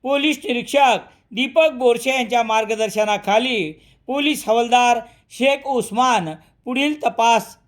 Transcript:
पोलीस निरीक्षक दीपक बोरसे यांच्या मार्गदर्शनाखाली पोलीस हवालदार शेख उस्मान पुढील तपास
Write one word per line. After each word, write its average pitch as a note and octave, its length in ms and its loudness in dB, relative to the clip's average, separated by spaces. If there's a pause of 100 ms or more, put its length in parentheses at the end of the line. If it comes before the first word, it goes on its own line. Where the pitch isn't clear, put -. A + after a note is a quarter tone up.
पोलीस C#4+ 420 0
निरीक्षक A#3+ 600 0 (260)
दीपक C4+ 420 2
बोरसे B3 360 0
यांच्या A#3+ 340 0
मार्गदर्शनाखाली G#3+ 1300 -2 (360)
पोलीस C#4+ 400 -2
हवालदार A#3+ 520 2 (380)
शेख C#4 300 0
उस्मान A#3 640 0 (360)
पुढील C#4+ 380 -2
तपास A#3 520 0 (120)